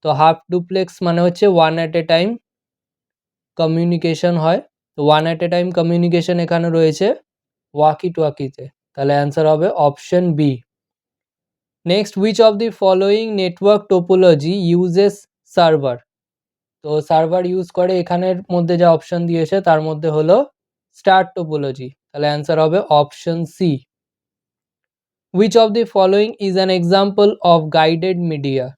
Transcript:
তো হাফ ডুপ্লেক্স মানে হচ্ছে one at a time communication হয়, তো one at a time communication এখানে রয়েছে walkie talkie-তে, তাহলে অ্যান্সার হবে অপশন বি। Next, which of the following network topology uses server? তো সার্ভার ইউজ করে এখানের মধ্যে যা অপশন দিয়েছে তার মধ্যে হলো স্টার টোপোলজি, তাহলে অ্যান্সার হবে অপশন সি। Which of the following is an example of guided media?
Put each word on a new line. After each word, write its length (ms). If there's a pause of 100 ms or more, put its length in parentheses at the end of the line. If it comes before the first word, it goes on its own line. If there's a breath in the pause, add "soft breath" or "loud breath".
তো 100
হাফ 260 (140)
ডুপ্লেক্স 500
মানে 200
হচ্ছে 260
one 300
at 180
a 80
time 340 (1200)
communication 800
হয়, 240 (360)
তো 60
one 220
at 180
a 60
time 220
communication 680
এখানে 300
রয়েছে 440 (640)
walkie 380
talkie-তে, 540 (260)
তাহলে 200
অ্যান্সার 340
হবে 220
অপশন 640
বি। 280 (1300)
Next, 300
which 220
of 140
the 180
following 600
network 560
topology 680 (200)
uses 380 (420)
server? 420 (840)
তো 180
সার্ভার 440
ইউজ 260
করে 280
এখানের 360 (160)
মধ্যে 260
যা 160
অপশন 340
দিয়েছে 340
তার 200
মধ্যে 280
হলো 360 (460)
স্টার 320 (120)
টোপোলজি, 540 (220)
তাহলে 160
অ্যান্সার 320
হবে 200 (100)
অপশন 560
সি। 260 (1600)
Which 200
of 140
the 140
following 480 (100)
is 160
an 140 (100)
example 500 (140)
of 140 (100)
guided 500
media? 460 (120)